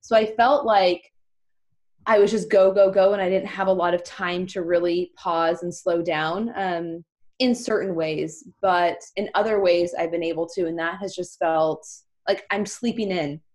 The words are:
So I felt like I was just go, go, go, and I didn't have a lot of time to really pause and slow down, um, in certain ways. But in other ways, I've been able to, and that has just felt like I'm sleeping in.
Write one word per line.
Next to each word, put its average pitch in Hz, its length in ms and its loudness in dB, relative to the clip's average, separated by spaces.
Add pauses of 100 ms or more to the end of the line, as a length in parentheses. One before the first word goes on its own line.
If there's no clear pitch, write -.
So - 160 0
I 220 100 4 (100)
felt 254 280 4
like 190 480 2 (920)
I 214 120 4
was 202 140 6
just 208 180 -2
go, 190 220 6
go, 196 180 6
go, 190 220 4
and 196 100 -2
I 180 60 0
didn't 190 200 0
have 190 200 -4
a 190 40 4
lot 175 220 2
of 175 80 -2
time 180 460 -6
to 185 140 -8
really 175 540 0
pause 165 460 -2
and 175 100 -8
slow 170 300 -2
down, 170 540 -2
um, 170 480 -6 (340)
in 247 160 2
certain 196 400 -4
ways. 160 500 -6 (160)
But 175 400 2 (160)
in 202 180 -4
other 214 260 2
ways, 175 360 2
I've 170 140 -2
been 170 140 -4
able 165 300 -4
to, 180 120 -2
and 165 120 -6
that 170 220 -4
has 190 140 -8
just - 240 -12
felt 160 480 0 (400)
like 196 240 -2
I'm 202 160 -2
sleeping 226 460 -4
in. 156 280 -4 (140)